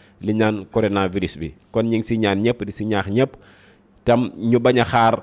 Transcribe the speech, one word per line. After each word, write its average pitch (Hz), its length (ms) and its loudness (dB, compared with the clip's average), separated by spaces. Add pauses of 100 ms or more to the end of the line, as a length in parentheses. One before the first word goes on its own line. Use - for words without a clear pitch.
(200)
li 107 140 -2
naan 107 320 0
coronavirus 98 720 -2
bi. 76 160 -10 (160)
Kon 113 160 -2
ñu 113 120 0
ngi 107 100 -2
si 117 100 -2
ñaan 101 240 0
ñëpp, 117 220 -2
di 101 80 -8
si - 120 -8
ñaax 101 240 -2
ñëpp, 113 240 0 (720)
tam 120 320 2
ñu 117 220 2
bañ 123 220 2
a 120 40 2
xaar 117 380 2